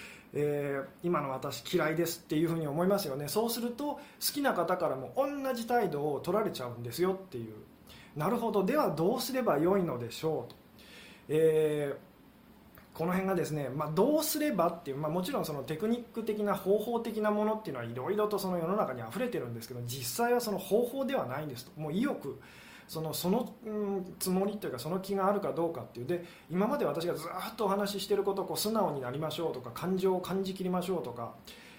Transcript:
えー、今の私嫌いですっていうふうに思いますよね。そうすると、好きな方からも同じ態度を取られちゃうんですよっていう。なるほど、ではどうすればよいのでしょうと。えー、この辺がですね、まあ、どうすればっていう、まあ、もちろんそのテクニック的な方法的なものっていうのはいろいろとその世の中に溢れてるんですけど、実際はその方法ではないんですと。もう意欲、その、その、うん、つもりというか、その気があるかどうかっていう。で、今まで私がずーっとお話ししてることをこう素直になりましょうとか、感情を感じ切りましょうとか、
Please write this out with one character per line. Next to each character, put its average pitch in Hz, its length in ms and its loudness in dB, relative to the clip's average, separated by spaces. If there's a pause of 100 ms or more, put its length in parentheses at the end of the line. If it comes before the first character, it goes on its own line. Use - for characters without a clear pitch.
(320)
え 143 500 0
ー、 139 60 -8 (140)
今 175 180 2
の 139 100 -2
私 131 440 -6
嫌 156 160 4
い 160 60 0
で 165 100 4
す - 180 -6
っ - 20 -20
て 160 100 0
い 160 80 4
う 165 40 4
ふ 160 60 2
う 165 40 0
に 160 80 -2
思 151 180 2
い 185 40 4
ま 196 100 6
す 190 80 -2
よ 135 100 -4
ね。 147 120 -4
そ 214 180 2
う 226 40 0
す 233 100 -4
る 233 100 -2
と、 285 240 -4
好 - 60 -12 (200)
き - 220 -2
な 240 120 4
方 180 220 2
か 170 120 2
ら 135 80 0
も 131 200 -8
同 269 100 4 (280)
じ 233 120 -6
態 233 240 4
度 147 220 0
を 131 80 -2
取 180 160 0
ら 226 60 4
れ 269 80 0
ち - 120 -6
ゃ 123 40 -4
う 120 60 -4
ん 113 100 -10
で 120 100 -6
す 165 100 0
よ 190 100 4
っ 185 40 -2
て 160 220 -10
い 113 120 -6
う。 107 40 -12 (640)
な 151 140 0
る 233 60 2
ほ 226 140 0
ど、 196 140 4
で 240 120 2
は 277 140 4
ど 165 260 2
う 247 40 -2
す 262 120 -4
れ 254 100 0
ば 170 160 4
よ 180 180 6
い 190 60 4
の 143 160 -2
で 117 120 -6
し - 140 -8
ょ 147 240 0
う - 20 -16
と。 - 60 -18 (720)
え 151 680 4
ー、 - 1040 -20
こ 156 80 0
の 180 80 2
辺 190 160 2
が 190 60 4
で 160 100 2
す 139 60 -4
ね、 147 180 -2
ま 147 180 -2
あ、 151 40 -4
ど 240 280 6
う 311 40 2
す 302 160 0
れ 302 140 2
ば 175 160 4
っ - 140 -8
て 139 80 -6
い 135 40 -2
う、 - 20 -6
ま 151 120 -2
あ、 - 20 0
も 175 120 0
ち 277 100 -4
ろ 233 80 0
ん 165 40 0
そ 151 80 -4
の 139 100 -4
テ 156 140 -4
ク 214 120 0
ニ 240 100 4
ッ 240 60 -8
ク - 180 -6
的 208 220 0
な 202 100 2
方 190 240 4
法 233 220 0
的 214 200 -2
な 214 100 4
も 208 140 2
の 214 100 2
っ 214 80 -8
て - 60 -8
い 151 40 -4
う - 20 -4
の 123 60 -4
は 117 60 -4
い 117 80 -6
ろ 127 160 -2
い 208 60 0
ろ 214 120 4
と 208 100 0
そ 190 120 -2
の 180 80 0
世 165 80 0
の 190 100 2
中 165 180 0
に 120 120 -8
溢 113 120 -8
れ 247 100 0
て 175 100 -2
る 123 100 -4
ん 117 60 -6
で 113 80 -8
す - 60 -12
け 123 60 -10
ど、 120 120 -8
実 127 180 -6
際 240 280 2
は 240 80 4
そ 220 120 -2
の 190 60 0
方 220 280 2
法 269 180 -2
で 269 100 0
は 170 120 0
な 131 140 -4
い 156 60 -4
ん - 20 -6
で 123 80 -8
す - 100 -12
と。 - 140 -12
も 156 80 -4
う 147 40 -4
意 196 100 2
欲、 202 360 -2 (500)
そ 160 120 -6
の、 156 120 -4
そ - 160 -2
の、 226 240 2 (120)
う 214 60 -6
ん、 196 480 -4
つ 190 120 -2
も 190 160 2
り 208 120 -2
と 170 100 -6
い - 20 -4
う - 20 -6
か、 123 60 -4
そ 127 100 -8
の 185 120 -2
気 196 160 -4
が 190 120 4
あ 208 40 6
る 202 80 2
か 147 120 -2
ど 165 160 2
う 165 40 -4
か 127 100 -6
っ 113 40 -12
て - 140 -12
い 120 40 -6
う。 - 20 -10
で、 170 180 -2 (260)
今 185 160 2
ま 277 120 0
で 233 60 2
私 160 220 0
が 165 80 0
ず 156 120 -6
ー 185 260 -6
っ - 20 -14
と 226 120 -2
お - 20 4
話 202 300 0
し 185 60 -6
し - 20 -8
て 208 80 2
る 196 80 4
こ 196 100 2
と 190 100 -2
を - 20 -2
こ 165 100 -4
う - 20 -4
素 214 140 0
直 196 220 2
に 139 80 -4
な 123 100 -4
り 139 80 -4
ま 156 120 -2
し 156 100 -4
ょ 165 80 0
う 143 40 -2
と 127 80 -6
か、 120 120 -10
感 180 260 0
情 185 160 4
を 180 60 0
感 185 240 -2
じ 190 100 -4
切 185 100 -4
り 180 60 0
ま 180 120 2
し 185 80 -2
ょ 180 80 0
う 147 40 -4
と 123 80 -6
か、 117 240 -8 (440)